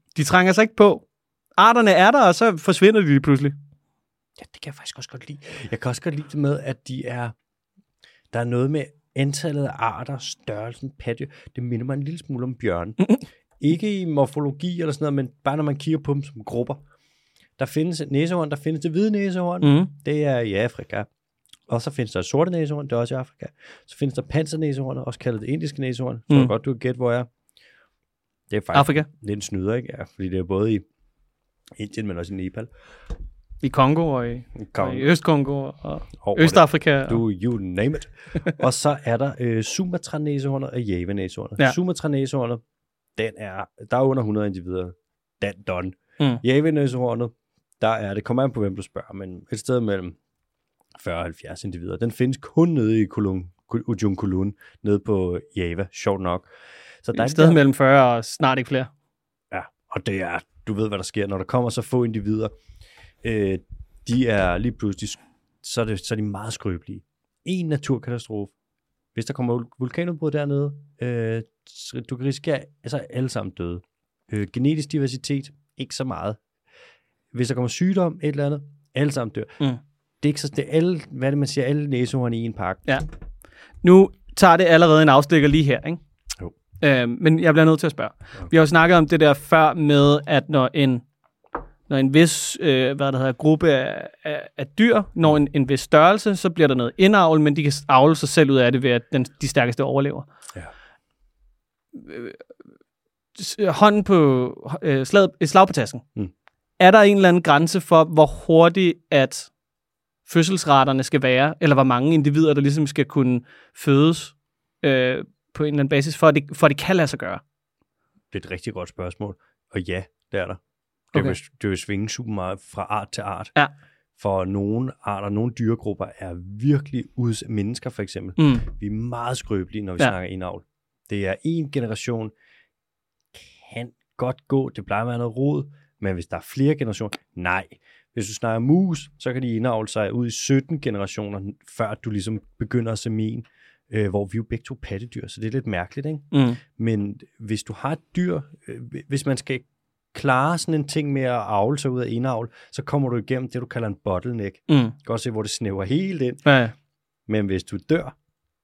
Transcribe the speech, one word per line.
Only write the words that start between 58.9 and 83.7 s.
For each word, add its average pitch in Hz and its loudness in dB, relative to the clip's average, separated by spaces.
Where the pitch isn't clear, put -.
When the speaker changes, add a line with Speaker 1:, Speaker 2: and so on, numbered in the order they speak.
Speaker 2:
Ja, 92 -8
og - -8
det 95 -4
er, 85 -6
du 107 -6
ved, 107 -2
hvad 101 -6
der 90 -6
sker, 101 -4
når 98 -6
der 95 -6
kommer 123 -2
så 117 -6
få 123 -2
individer. 110 -4
Øh, 104 -2
de 123 0
er 95 0
lige 117 -2
pludselig, 104 -6
så - -6
er 110 0
det, 107 -4
så - -8
er - -2
de 107 -6
meget 104 -8
skrøbelige. - -8
En 180 -4
naturkatastrofe. 120 -6
Hvis 113 -6
der 143 -10
kommer 120 -4
vul-, 117 -6
vulkanudbrud 160 -4
dernede, 143 -2
øh, 113 -4
så - -12
du 131 -8
kan 127 -8
risikere, 139 -4
altså 123 -8
alle 127 -6
sammen 98 -8
døde. 87 -8
Øh, 104 -4
genetisk 143 -2
diversitet, 139 -4
ikke - -12
så 135 -6
meget. 104 -6
Hvis 117 -4
der 127 -4
kommer 123 -2
sygdom, 180 -2
et 147 -2
eller 143 -4
andet, 143 -4
alle 143 0
sammen 123 -6
dør. 107 -8
Speaker 1:
Mm. 147 0
Speaker 2:
Det 127 0
er 147 2
ikke 147 -4
så, 147 -6
det - -2
er 143 -10
alle, 170 0
hvad 131 -4
er 139 0
det, 143 0
man 143 0
siger, 139 -4
alle 147 -2
næsehorn 123 -2
i 113 -4
en 113 -6
pakke. 95 -6
Speaker 1:
Ja. 139 0